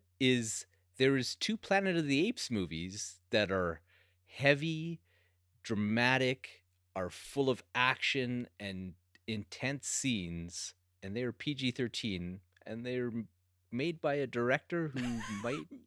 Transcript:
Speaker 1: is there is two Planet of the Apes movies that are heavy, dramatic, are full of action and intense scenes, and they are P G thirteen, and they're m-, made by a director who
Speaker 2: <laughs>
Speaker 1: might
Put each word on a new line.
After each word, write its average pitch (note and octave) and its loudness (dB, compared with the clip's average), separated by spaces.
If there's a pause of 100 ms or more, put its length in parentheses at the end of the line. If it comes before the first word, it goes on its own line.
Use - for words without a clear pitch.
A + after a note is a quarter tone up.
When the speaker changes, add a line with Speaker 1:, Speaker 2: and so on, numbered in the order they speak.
(200)
Speaker 1:
is B2 4 (320)
there C3+ 6
is B2 -2
two - -2
Planet G3 2
of D#3+ 2
the C#3 4
Apes - -4
movies F#2 -4 (120)
that G#2 4
are F2+ 0 (480)
heavy, D#3+ 0 (640)
dramatic, A#2+ 2 (320)
are F#2 -2
full C3+ -2
of A#2+ 0 (120)
action B2 0 (120)
and F#2 -6 (340)
intense A#2+ -6
scenes, E2+ -2 (300)
and G2 -6
they A#2+ -2
are B2 -2
P D3 -4
G C3 -2
thirteen, F#2+ -2 (260)
and A2+ -8
they're B2 -2
m-, A2+ -4 (440)
made D#3 -2
by C#3+ 2
a C#3+ 0
director C3+ 0
who C3 -4
Speaker 2:
<laughs> A2 -4
Speaker 1:
might C3+ -4 (220)